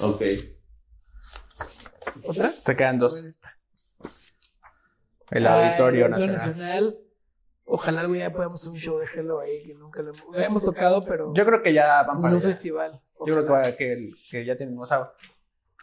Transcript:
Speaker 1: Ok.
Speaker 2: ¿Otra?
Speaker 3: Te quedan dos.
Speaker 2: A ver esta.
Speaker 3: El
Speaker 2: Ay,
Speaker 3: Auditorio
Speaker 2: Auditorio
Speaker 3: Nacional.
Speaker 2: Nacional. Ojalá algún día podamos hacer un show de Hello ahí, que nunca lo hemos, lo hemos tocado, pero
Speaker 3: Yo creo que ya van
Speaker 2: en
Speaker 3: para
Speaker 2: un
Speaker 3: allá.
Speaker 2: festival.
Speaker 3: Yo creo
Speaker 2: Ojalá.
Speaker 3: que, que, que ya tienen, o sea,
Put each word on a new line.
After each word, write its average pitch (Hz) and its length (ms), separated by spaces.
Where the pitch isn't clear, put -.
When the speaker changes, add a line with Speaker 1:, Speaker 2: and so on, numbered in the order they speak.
Speaker 1:
Ok. 101 200
Speaker 2:
¿Otra? 196 260
Speaker 3:
Te 135 120
quedan 131 220
dos. 120 200
Speaker 2:
A 165 40
ver 160 60
esta. - 280
Speaker 3:
El 113 160
Speaker 2:
Ay, 113 220
Speaker 3:
Auditorio 123 380
Speaker 2:
Auditorio - 20
Speaker 3:
Nacional. - 0
Speaker 2:
Nacional. 185 420
Ojalá 165 360
algún 180 140
día 175 140
podamos 175 300
hacer 165 120
un 170 40
show 160 220
de 160 160
Hello 160 260
ahí, 147 220
que 151 120
nunca 147 280
lo 151 80
hemos, 147 200
lo - 80
hemos 208 240
tocado, 185 400
pero 160 300
Speaker 3:
Yo 196 140
creo 226 160
que 180 100
ya 147 300
van 143 140
Speaker 2:
en 170 60
Speaker 3:
para 170 120
Speaker 2:
un 175 60
Speaker 3:
allá. 190 80
Speaker 2:
festival. 160 520
Speaker 3:
Yo 156 60
creo 156 120
Speaker 2:
Ojalá. 135 300
Speaker 3:
que, - 20
que, 120 320
que 120 140
ya 127 140
tienen, 127 200
o 123 60
sea, 131 260